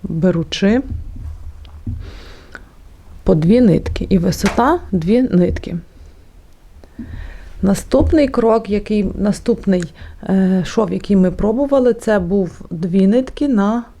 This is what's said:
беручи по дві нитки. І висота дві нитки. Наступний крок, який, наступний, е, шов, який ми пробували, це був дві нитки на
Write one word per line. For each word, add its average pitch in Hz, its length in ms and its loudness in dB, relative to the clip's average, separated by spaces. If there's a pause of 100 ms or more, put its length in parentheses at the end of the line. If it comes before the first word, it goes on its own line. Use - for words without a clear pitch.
беручи 180 760 0 (2500)
по 185 120 4
дві 175 260 4
нитки. - 480 2
І 196 80 4
висота 233 640 0 (120)
дві 196 300 2
нитки. - 560 0 (1800)
Наступний 269 640 2
крок, 226 420 0
який, 208 340 0 (120)
наступний, 196 760 -2 (300)
е, 185 420 2
шов, 190 280 -2
який 196 220 0
ми 185 160 4
пробували, 247 600 2
це 214 260 0
був 180 320 -2 (180)
дві 180 380 2
нитки 262 400 0
на 226 360 0 (160)